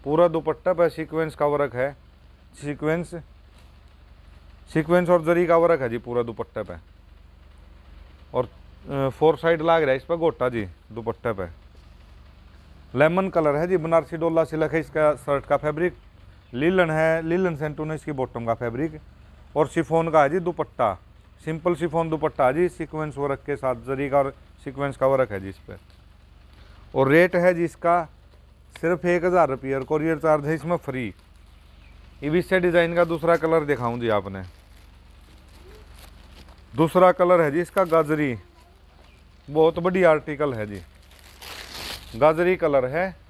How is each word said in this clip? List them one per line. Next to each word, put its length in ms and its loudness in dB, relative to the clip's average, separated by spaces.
पूरा 260 4
दुपट्टा 440 -2
पे 160 2
सीक्वेंस 460 -6
का 120 -2
वर्क 280 -2
है, 200 -4
सीक्वेंस, 580 -6
सीक्वेंस 380 2
और 140 4
जरी 240 2
का 100 4
वर्क 240 2
है 80 -4
जी 100 -6
पूरा 240 -4
दुपट्टे 400 -10
पे। 120 -12
और, 120 -2
अ, 200 -2
फोर 280 2
साइड 240 0
लाग 220 2
रहा 80 2
है 60 2
इस 60 -8
पर 140 -4
गोटा 320 0
जी 160 -4
दुपट्टे 420 -6
पे। 140 -6
लेमन 360 2
कलर 260 0
है 120 -2
जी, 100 0
बनारसी 400 -2
डोला 280 0
सिल्क 280 -4
है 60 0
इसका 380 0
शर्ट 280 -4
का 120 0
फैब्रिक। 400 -2
लिलन 380 2
है, 320 2
लिलन 320 -2
सेंटून 340 -8
है 60 -6
इसकी 180 -10
बॉटम 320 -6
का 100 0
फैब्रिक। 440 -6
और 120 2
शिफॉन 440 -2
का 120 6
है 60 4
जी 120 -2
दुपट्टा, 520 -2
सिंपल 300 -2
शिफॉन 340 -2
दुपट्टा 380 0
है 60 4
जी, 160 2
सीक्वेंस 480 -8
वर्क 280 -4
के 100 -4
साथ, 220 -4
जरी 320 -6
का 80 2
और 160 2
सीक्वेंस 340 -6
का 100 2
वर्क 240 2
है 80 -6
जी 100 -10
इस 100 -16
पर। 200 -18
और 140 4
रेट 260 6
है 180 4
जी 120 -2
इसका 380 0
सिर्फ 320 -2
एक 180 2
हज़ार 240 4
रुपये 260 -4
और 100 -4
courier 320 -2
चार्ज 280 2
है 100 -2
इसमें 240 -4
फ्री। 340 -8
ये 60 -4
भी 100 2
इससे 200 0
डिज़ाइन 360 2
का 100 4
दूसरा 320 2
कलर 280 2
दिखाऊँ 340 -2
जी 100 -2
आपने। 320 -2
दूसरा 380 4
कलर 300 4
है 100 2
जी 100 -2
इसका 240 -2
गाजरी, 520 0
बहुत 320 2
बढ़िया 320 4
आर्टिकल 420 -2
है 140 -6
जी, 140 -12
गाजरी 420 4
कलर 300 4
है। 280 -4